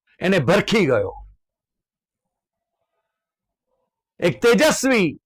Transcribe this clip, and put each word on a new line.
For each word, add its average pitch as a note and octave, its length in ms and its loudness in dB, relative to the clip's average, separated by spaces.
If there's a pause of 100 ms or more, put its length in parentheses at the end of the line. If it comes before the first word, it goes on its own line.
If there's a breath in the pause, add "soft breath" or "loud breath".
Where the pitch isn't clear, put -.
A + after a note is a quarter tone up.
(200)
એને F#3 200 0
ભરખી F3+ 460 0
ગયો. G#2+ 280 -2 (3000)
એક F3 200 0
તેજસ્વી A#3 680 2 (180)